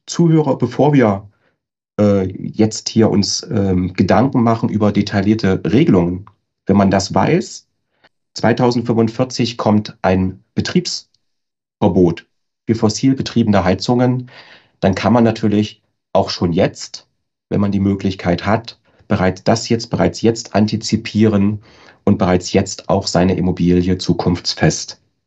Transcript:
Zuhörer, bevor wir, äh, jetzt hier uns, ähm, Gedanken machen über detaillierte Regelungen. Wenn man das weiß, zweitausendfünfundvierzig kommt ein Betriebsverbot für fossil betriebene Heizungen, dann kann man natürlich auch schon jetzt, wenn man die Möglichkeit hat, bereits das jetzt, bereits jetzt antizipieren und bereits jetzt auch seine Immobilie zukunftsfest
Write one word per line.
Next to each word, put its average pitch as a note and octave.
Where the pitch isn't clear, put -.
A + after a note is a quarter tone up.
Zuhörer, D#3+
bevor C3
wir, G#2+
äh, G2+
jetzt -
hier A2+
uns, -
ähm, F#2+
Gedanken A2
machen A#2
über G#2
detaillierte G2+
Regelungen. F#2+
Wenn G2
man G2
das G2
weiß, A2
zweitausendfünfundvierzig A#2
kommt G#2+
ein F#2
Betriebsverbot -
für A2+
fossil A#2
betriebene G#2+
Heizungen, B2
dann F#2+
kann G2+
man A#2+
natürlich G#2
auch G2
schon E2+
jetzt, -
wenn F#2+
man G2+
die G2
Möglichkeit G2
hat, -
bereits F#2
das -
jetzt, A2+
bereits -
jetzt A2+
antizipieren G#2
und G3+
bereits F2+
jetzt -
auch G2
seine F2+
Immobilie F2+
zukunftsfest -